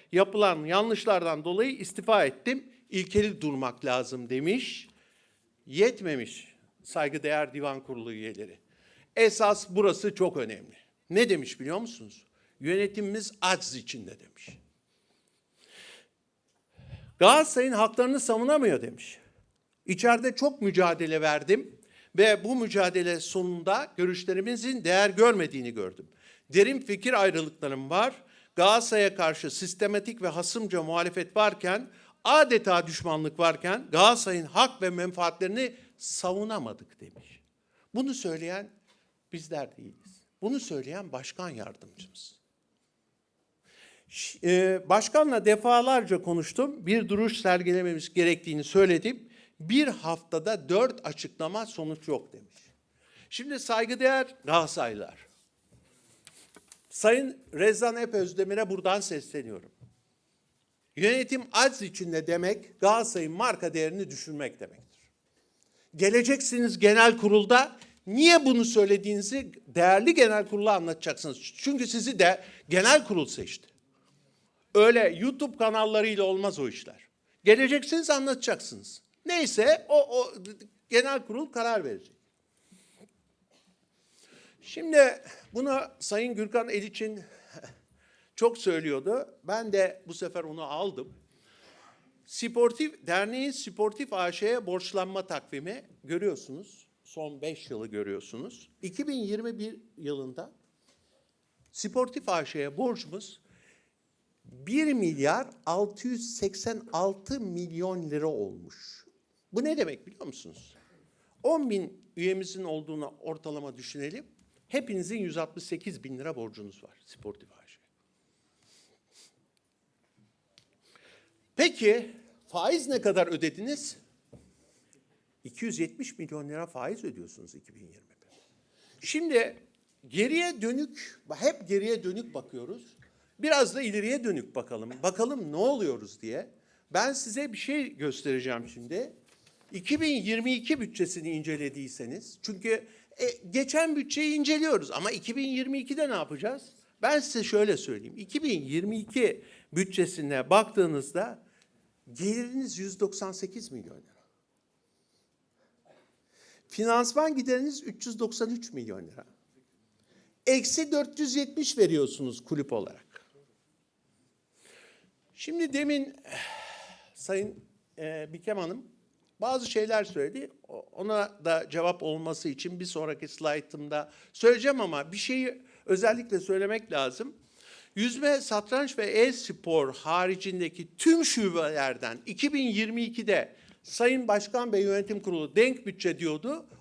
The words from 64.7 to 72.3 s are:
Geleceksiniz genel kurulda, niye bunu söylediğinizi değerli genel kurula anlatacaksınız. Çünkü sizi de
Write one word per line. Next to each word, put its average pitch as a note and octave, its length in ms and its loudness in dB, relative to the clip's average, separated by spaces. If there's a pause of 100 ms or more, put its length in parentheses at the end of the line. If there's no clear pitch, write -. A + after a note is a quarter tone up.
Geleceksiniz A#3 840 2
genel A3+ 380 8
kurulda, G#3+ 600 6 (300)
niye D4+ 380 8
bunu B3 200 4
söylediğinizi G3+ 880 2 (160)
değerli F#3+ 460 6
genel G#3+ 340 6
kurula G#3 280 2
anlatacaksınız. D#3+ 640 -6 (140)
Çünkü C4+ 320 -2
sizi A#3 320 -4
de F3+ 240 6 (260)